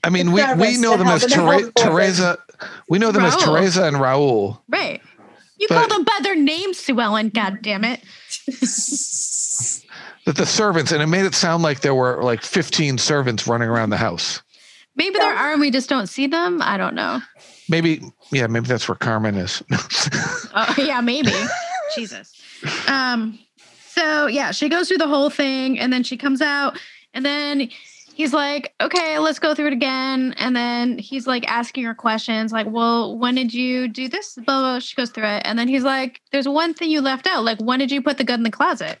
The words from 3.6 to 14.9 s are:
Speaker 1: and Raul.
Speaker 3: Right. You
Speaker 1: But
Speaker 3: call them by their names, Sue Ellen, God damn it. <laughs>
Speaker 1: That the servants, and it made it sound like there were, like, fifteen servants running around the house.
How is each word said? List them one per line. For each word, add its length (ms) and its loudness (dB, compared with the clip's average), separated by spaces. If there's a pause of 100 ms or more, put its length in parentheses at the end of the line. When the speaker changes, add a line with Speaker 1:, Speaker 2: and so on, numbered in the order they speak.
Speaker 1:
and 120 2
Raul. 640 2 (100)
Speaker 3:
Right. 340 -2 (560)
You 100 0
Speaker 1:
But 100 6
Speaker 3:
call 100 4 (100)
them 60 2
by 180 2
their 140 0
names, 420 0
Sue 200 -2
Ellen, 300 0
God 320 -2
damn 240 -4
it. 160 -4 (460)
<laughs> 1400 -4 (400)
Speaker 1:
That 100 -2
the 80 2
servants, 480 2
and 100 2
it 40 2
made 180 2
it 100 0
sound 280 2
like 180 0
there 140 2
were, 280 2
like, 200 0
fifteen 560 0
servants 480 0
running 240 0
around 180 2
the 80 0
house. 460 -2 (520)